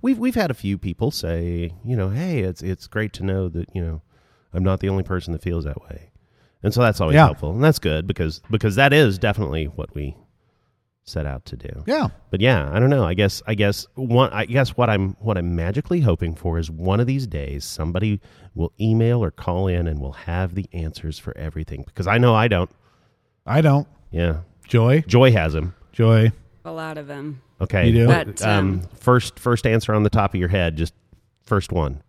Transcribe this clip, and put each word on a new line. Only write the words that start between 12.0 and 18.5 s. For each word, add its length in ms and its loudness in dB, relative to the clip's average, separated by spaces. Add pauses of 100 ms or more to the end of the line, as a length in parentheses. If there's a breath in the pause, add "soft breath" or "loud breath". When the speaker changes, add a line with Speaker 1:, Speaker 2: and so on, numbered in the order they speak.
Speaker 1:
But 100 -2
yeah, 320 2
I 80 2
don't 80 6
know. 160 2
I 80 0
guess, 340 0
I 80 -4
guess 320 0 (100)
one, 360 2
I 140 -4
guess 240 0
what 180 0
I'm, 320 0
what 160 -2
I'm 180 -2
magically 460 -2
hoping 340 0
for 240 -4
is 120 -4
one 300 -2
of 60 2
these 200 -4
days 400 -8
somebody 560 -4 (320 soft breath)